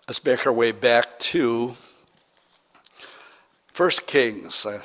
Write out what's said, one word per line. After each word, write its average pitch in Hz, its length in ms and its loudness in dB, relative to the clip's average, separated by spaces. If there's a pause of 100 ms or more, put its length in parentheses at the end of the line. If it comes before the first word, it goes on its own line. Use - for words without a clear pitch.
let's - 160 -6
make 127 220 0
our 131 60 2
way 117 200 2
back 120 480 2
to 120 560 -2 (1900)
First - 380 0
Kings. 113 600 -2
Uh, 104 180 -10